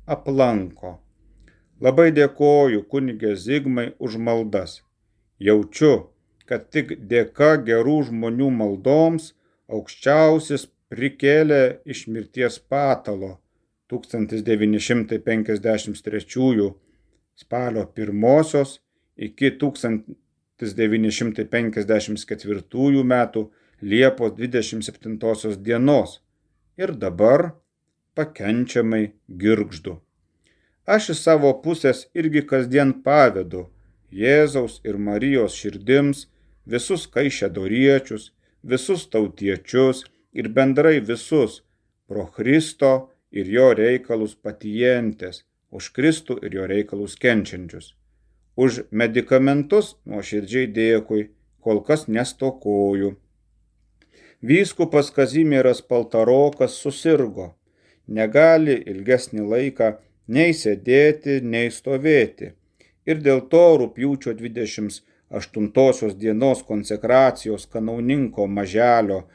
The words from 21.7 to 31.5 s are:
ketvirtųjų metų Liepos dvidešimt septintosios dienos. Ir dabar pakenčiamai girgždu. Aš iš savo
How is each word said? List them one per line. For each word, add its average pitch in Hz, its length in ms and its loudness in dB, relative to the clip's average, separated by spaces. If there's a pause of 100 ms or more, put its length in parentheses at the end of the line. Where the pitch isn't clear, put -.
ketvirtųjų 123 760 -2
metų 120 460 0 (320)
Liepos 120 520 2
dvidešimt 113 480 -6
septintosios 110 800 -8
dienos. 117 540 0 (640)
Ir 185 180 -6
dabar 110 540 2 (680)
pakenčiamai 113 920 -2 (160)
girgždu. 95 720 -2 (880)
Aš 214 260 0
iš 156 80 -6
savo 147 320 4